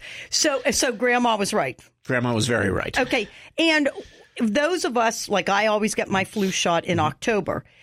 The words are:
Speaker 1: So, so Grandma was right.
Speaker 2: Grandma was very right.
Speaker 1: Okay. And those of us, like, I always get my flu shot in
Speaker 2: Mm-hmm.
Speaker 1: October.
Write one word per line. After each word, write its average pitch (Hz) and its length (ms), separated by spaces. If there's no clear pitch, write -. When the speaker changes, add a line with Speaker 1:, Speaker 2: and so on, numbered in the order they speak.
Speaker 1:
So, 285 420
so 262 220
Grandma 240 440
was 202 160
right. 147 280
Speaker 2:
Grandma 123 260
was 110 140
very 104 240
right. - 260
Speaker 1:
Okay. 247 320
And 311 300
those 294 460
of 262 120
us, 226 320
like, 185 200
I 196 180
always 214 300
get 220 120
my 190 140
flu 190 300
shot 170 320
in 175 140
Speaker 2:
Mm-hmm. 156 80
Speaker 1:
October. - 580